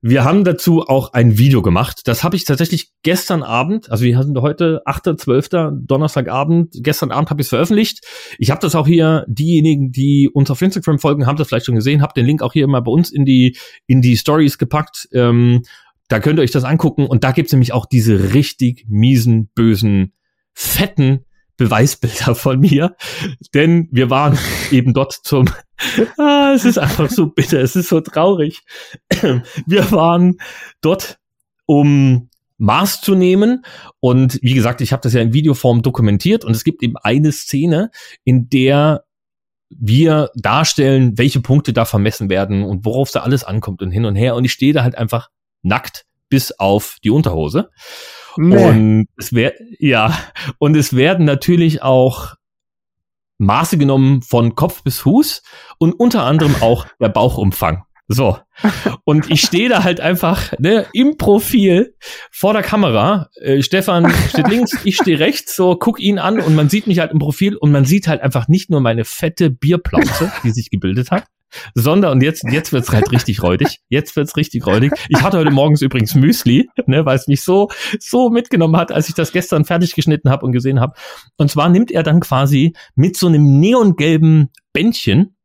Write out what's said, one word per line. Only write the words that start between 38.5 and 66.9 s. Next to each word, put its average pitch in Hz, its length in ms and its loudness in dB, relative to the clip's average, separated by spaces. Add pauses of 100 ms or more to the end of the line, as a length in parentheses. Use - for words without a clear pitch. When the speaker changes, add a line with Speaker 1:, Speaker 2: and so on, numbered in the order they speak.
Speaker 1:
wir 143 640 2
darstellen, 131 840 0
welche 131 220 0
Punkte 135 320 0
da 113 120 0
vermessen 104 460 -2
werden 98 340 -2
und 98 200 -6
worauf 123 280 -4
da - 80 -4
alles 135 240 -2
ankommt 101 360 -8
und 95 120 -6
hin 110 140 -2
und 101 100 -4
her. 117 180 0
Und 123 100 -2
ich 127 80 -2
stehe 139 200 0
da 143 100 0
halt 123 160 -2
einfach 117 320 -6 (320)
nackt - 420 -6 (240)
bis 135 300 0
auf 98 460 0
die 104 60 0
Unterhose. 110 600 -2 (640)
Speaker 2:
Nee. 170 200 4
Speaker 1:
Und 110 500 4 (100)
es - 160 -12
wär-, 120 220 0 (240)
ja, 123 380 2 (420)
und 151 180 2
es 135 200 0
werden 165 280 2
natürlich 160 580 0
auch 131 520 0 (1040)
Maße 131 400 0
genommen 135 440 2
von 117 320 0
Kopf - 280 -4
bis 127 180 -4
Fuß 226 420 0 (360)
und 165 140 0
unter 233 320 0
anderem 147 360 2
auch 117 260 0 (140)
der 113 80 0
Bauchumfang. 98 760 -2 (220)
So. 117 300 0 (680)
Und 151 260 2
ich 156 100 2
stehe 208 300 0
da 196 120 2
halt 175 180 0
einfach, 175 580 -2
ne, 196 340 2
im 269 240 0
Profil 202 800 2 (360)
vor 202 220 -2
der 214 100 0
Kamera. 170 720 0
Äh, 135 260 0
Stefan 180 500 0 (160)
steht 156 200 0
links, 226 360 -2
ich 202 120 -2
stehe 165 220 0
rechts, - 380 -4
so, 180 200 2
guck 220 240 -2
ihn 202 180 0
an 208 200 -2
und 160 160 0
man 151 140 2
sieht 202 180 -2
mich 185 120 0